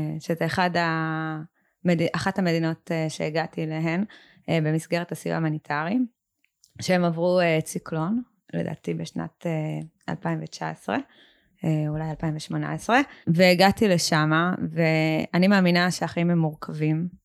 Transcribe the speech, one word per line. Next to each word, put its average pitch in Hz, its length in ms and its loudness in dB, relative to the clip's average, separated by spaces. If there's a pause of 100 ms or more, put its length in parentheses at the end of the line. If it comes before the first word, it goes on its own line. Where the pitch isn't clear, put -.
(200)
שזה 165 260 -4
אחד 180 300 0
המד-, 160 1400 -2
אחת 185 260 -2
המדינות, 165 520 0
אה, 160 180 -2
שהגעתי 160 540 -4
אליהן, 160 400 -2 (460)
אה, 165 140 2
במסגרת 160 480 -2
הסיוע 165 240 -4
ההומניטרי, 156 600 -2 (840)
שהם 180 240 2
עברו, 175 340 2
אה, 165 240 4
ציקלון, 180 580 -4 (320)
לדעתי - 400 -4
בשנת, 165 520 -8
אה, 156 340 -4 (300)
אלפיים 165 340 -4
ותשע 156 260 -8
עשרה, 185 280 -4 (680)
אה, 165 40 0 (180)
אולי 156 220 -6
אלפיים 156 260 -4
ושמונה 151 380 -6
עשרה, 220 280 2 (260)
והגעתי 185 600 6
לשם, 156 440 2 (400)
ואני 160 760 2
מאמינה 180 440 4
שהחיים 170 380 -2
הם 175 80 2
מורכבים, 156 680 -2 (180)